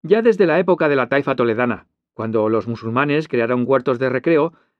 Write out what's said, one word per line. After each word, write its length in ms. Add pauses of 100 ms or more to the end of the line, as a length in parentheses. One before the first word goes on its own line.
Ya 200
desde 240
la 140
época 280
de 80
la 140
taifa 260
toledana, 520 (260)
cuando 340
los 220
musulmanes 580
crearon 400
huertos 320
de 80
recreo 460 (260)